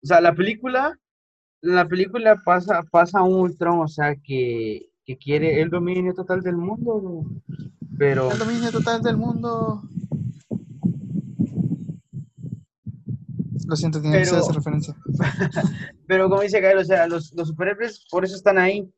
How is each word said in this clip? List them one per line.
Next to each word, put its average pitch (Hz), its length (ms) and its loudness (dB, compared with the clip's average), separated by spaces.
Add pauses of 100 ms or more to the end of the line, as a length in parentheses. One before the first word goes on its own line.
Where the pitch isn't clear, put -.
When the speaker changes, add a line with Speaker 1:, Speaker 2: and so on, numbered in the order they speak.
Speaker 1:
o 143 40 -14
sea, 170 140 8
la 170 140 6
película, 254 640 -2 (640)
la 175 260 4
película 196 560 4
pasa, 180 400 2
pasa 175 360 4
a 185 40 6
un 185 120 4
Ultron, 175 440 2
o 160 80 0
sea, 147 280 -2
que, 120 760 -4 (160)
que 131 120 -12
quiere 151 440 0
el 165 80 0
dominio 180 440 0
total 185 280 -4
del 180 160 -2
mundo, 226 420 -4
güey. 170 420 -8 (560)
Pero 135 340 2
Speaker 2:
El - 80 -2
dominio 233 320 -2
total 226 300 0
del 226 160 0
mundo... 226 640 -4 (3750)
Lo 156 80 -2
siento, 156 260 -2
tenía 151 160 4
que 185 60 6
hacer 180 120 2
Speaker 1:
Pero 160 100 4
Speaker 2:
esa 165 80 0
referencia. 151 420 -2 (100)
Speaker 1:
<laughs> - 1000 -2
pero 190 220 4
como 196 120 2
dice 202 200 2
Gael, 190 160 6
o 185 80 4
sea, 170 220 4
los, 170 260 -6
los 165 160 -6
superhéroes 202 600 -4
por 180 160 -2
eso 190 100 -6
están 196 220 4
ahí. 196 400 2